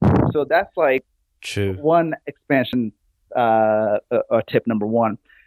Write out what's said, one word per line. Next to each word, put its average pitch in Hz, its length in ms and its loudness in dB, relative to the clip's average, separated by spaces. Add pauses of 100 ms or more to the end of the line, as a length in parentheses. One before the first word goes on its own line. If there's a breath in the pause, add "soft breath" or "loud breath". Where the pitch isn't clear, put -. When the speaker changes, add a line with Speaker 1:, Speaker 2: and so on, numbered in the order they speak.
(320)
Speaker 1:
So 147 120 0
that's 175 320 -2
like 135 280 0 (360)
Speaker 2:
True. 98 400 -4
Speaker 1:
one 160 340 2 (120)
expansion, 127 640 -2 (420)
uh, 110 640 2 (120)
uh, 131 80 0 (120)
uh, 113 160 0
tip - 200 -2
number 107 200 -2
one. 113 300 0 (300 soft breath)